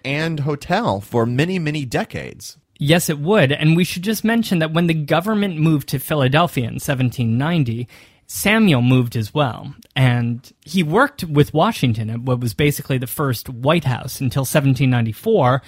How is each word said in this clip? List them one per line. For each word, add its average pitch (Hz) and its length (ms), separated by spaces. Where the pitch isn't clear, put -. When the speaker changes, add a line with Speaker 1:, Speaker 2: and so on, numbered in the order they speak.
Speaker 1:
and 151 360
hotel 147 640
for 117 260
many, 160 320
many 151 260
decades. 104 720
Speaker 2:
Yes, 160 320
it 147 100
would. 156 320
And 156 240
we 180 80
should 175 200
just 214 200
mention 220 360
that 160 140
when 170 140
the 165 60
government 175 640
moved 156 320
to 135 100
Philadelphia 139 680
in 117 120
seventeen 123 580
ninety, 131 500
Samuel 202 540
moved 123 340
as 110 200
well, 139 400
and 120 560
he 175 160
worked 208 420
with 147 300
Washington 131 560
at 117 120
what 127 180
was 120 160
basically 143 420
the 127 80
first 135 440
White 135 340
House 127 360
until 139 260
seventeen 135 440
ninety-four, 127 800